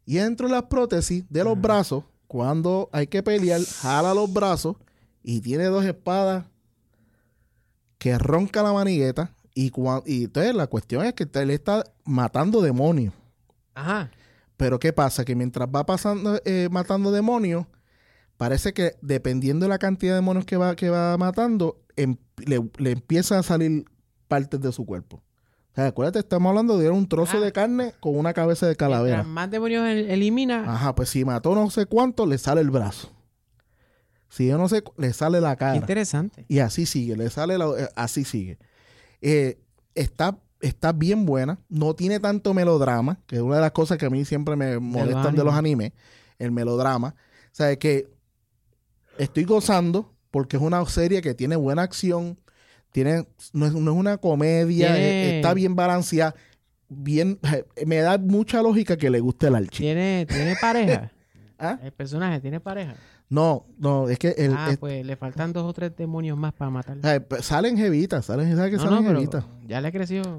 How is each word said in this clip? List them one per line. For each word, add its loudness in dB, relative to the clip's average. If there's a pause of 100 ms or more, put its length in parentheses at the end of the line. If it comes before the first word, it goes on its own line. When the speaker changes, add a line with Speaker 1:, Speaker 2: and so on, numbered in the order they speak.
Speaker 1:
Y -4
dentro -2
de 0
las 0
prótesis -2
de 0
los 2
Speaker 2:
Ajá. -4
Speaker 1:
brazos, 2 (220)
cuando -2
hay 0
que -2
pelear, 2 (180)
jala 2
los 0
brazos 0 (460)
y -4
tiene -2
dos 2
espadas -2 (1500)
que 0
ronca 0
la 2
manigueta. 0 (200)
Y 0
cua-, -2
y -2
entonces -2
la 0
cuestión -4
es -2
que -6
él -2
está -2 (200)
matando 0
demonios. 2 (600)
Speaker 2:
Ajá. -6 (460)
Speaker 1:
Pero 0
¿qué 0
pasa? 0
Que -2
mientras -2
va -2
pasando, 0
eh, 0
matando 0
demonios, 0 (680)
parece 0
que 0
dependiendo 0
de 2
la 0
cantidad 0
de 2
demonios 2
que -2
va, 2
que 0
va 2
matando, 0 (160)
em-, 0 (280)
le, 0 (100)
le 0
empiezan 0
a 4
salir 0 (420)
partes -2
de -2
su -8
cuerpo. -12 (500)
O -20
sea, 0
acuérdate, -2
estamos 2
hablando 2
de 4
un 2
trozo 0
Speaker 2:
Ah. 2
Speaker 1:
de 0
carne -2
con -2
una 0
cabeza 0
de 2
calavera. 2
Speaker 2:
Mientras -2
más -6
demonios -2
el-, -2
elimina. 0
Speaker 1:
Ajá, 0
pues 0
si 0
mató 0
no 2
sé -2
cuánto, 2
le 2
sale 2
el 4
brazo. -2 (1160)
Si 0
yo 2
no 2
sé 0
cu-, -20
le 0
sale 0
la 2
Speaker 2:
Qué -6
Speaker 1:
cara. 0
Speaker 2:
interesante. -4
Speaker 1:
Y 2
así 0
sigue, -2
le -4
sale -2
la, 0 (120)
eh, -6
así -4
sigue. -8 (600)
Eh, 0 (360)
está, -2 (220)
está -2
bien 2
buena, 0 (120)
no 0
tiene -2
tanto 0
melodrama, 2
que -6
es 0
una 0
de 4
las 4
cosas 2
que -2
a 0
mí -2
siempre -2
me 0
Speaker 2:
De -2
los -4
Speaker 1:
molestan 0
de 4
los 4
Speaker 2:
animes. 0
Speaker 1:
animes, - (460)
el -4
melodrama. 0
O -20
sea, 2
es -4
que 0 (1080)
estoy -2
gozando 2 (180)
porque -2
es 0
una 0
serie 0
que -4
tiene -2
buena 0
acción, -4 (540)
tiene, 0 (280)
no 2
es, 2
no 0
es 2
una 0
comedia, 2
Speaker 2:
Tiene 2
Speaker 1:
eh, 2
está 2
bien 0
balanceada, 0 (540)
bien, 0
eh, 0 (220)
me 0
da 4
mucha 2
lógica 2
que 2
le 4
guste 2
el 6
Archie. -2
Speaker 2:
Tiene, 0
tiene 0
pareja. 2 (240)
Speaker 1:
<laughs> -20
¿Ah? -6
Speaker 2:
El -14
personaje -4
tiene -6
pareja. -8 (340)
Speaker 1:
No, 2 (120)
no, 0
es 0
que 0
el, 2
Speaker 2:
Ah, -2
Speaker 1:
es 0
Speaker 2:
pues -8
le -8
faltan -6
dos -4
o -4
tres -8
demonios -6
más -4
para -6
matar. -8
Speaker 1:
o -14
sea, 0
p-, -6
salen 0
jevitas, 0
salen, 0
¿sabes 2
que 0
Speaker 2:
No, -2
Speaker 1:
salen 4
Speaker 2:
no, 2
pero 4
Speaker 1:
jevitas? -2 (220)
Speaker 2:
ya -6
le -4
creció. -4 (160)